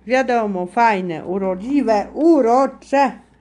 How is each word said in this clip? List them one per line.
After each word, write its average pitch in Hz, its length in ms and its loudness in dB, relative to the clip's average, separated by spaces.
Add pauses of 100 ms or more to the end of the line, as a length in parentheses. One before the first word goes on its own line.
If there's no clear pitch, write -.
Wiadomo, 226 600 -2
fajne, 185 580 -2
urodziwe, 202 920 -2
urocze. 269 1000 2 (280)